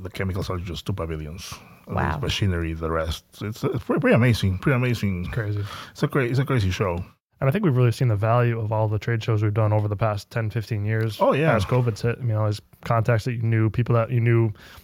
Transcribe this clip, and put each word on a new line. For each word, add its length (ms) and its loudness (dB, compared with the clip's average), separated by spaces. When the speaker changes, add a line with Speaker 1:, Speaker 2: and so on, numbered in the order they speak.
Speaker 1:
the 80 -10
chemicals 400 -4
are 80 -4
just 300 -10
two 60 -2
pavilions. 600 -8
And 100 -8
there's 200 -2
Speaker 2:
Wow. 60 -6
Speaker 1:
machinery, 520 -2
the 160 -4
rest. 440 -4
So 120 -10
it's, 180 -8
it's 200 -2
pretty, 180 -2
pretty 140 4
amazing. 420 4
Pretty 180 0
amazing. 500 -2
Speaker 3:
It's 100 -8
crazy. 280 -4
Speaker 1:
It's 100 -16
a 60 2
cra-, 180 0
it's 140 0
a 60 2
crazy 260 2
show. 340 -2
Speaker 3:
And 100 0
I 20 2
think 140 0
we've 100 4
really 160 6
seen 160 0
the 80 2
value 440 2
of 120 -4
all 160 2
the 100 0
trade 240 -2
shows 220 0
we've 100 2
done 200 2
over 140 2
the 100 -2
past 340 -2
ten, 180 -4
fifteen 340 -4
years. 380 -2
Speaker 1:
Oh, 120 4
yeah. 220 2
Speaker 3:
As 80 2
covid's 380 0
hit, 180 0
you 100 -4
know, 160 2
as 140 0
contacts 380 2
that 100 -4
you 80 -6
knew, 280 2
people 260 0
that 160 2
you 80 2
knew 320 4